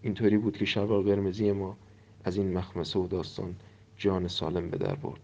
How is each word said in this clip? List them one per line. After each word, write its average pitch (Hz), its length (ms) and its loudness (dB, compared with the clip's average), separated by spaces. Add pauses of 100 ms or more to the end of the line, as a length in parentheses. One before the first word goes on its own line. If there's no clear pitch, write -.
اینطوری 107 360 4
بود 107 180 0
که - 80 0
شلوار 101 380 2
قرمزی 101 500 2
ما 98 240 -4 (480)
از 92 120 -2
این 95 160 2
مخمسه 90 460 -2
و 92 80 0
داستان 90 500 -6 (400)
جان 95 320 2
سالم 85 420 -2
به - 80 -4
در - 160 0
برد - 300 -8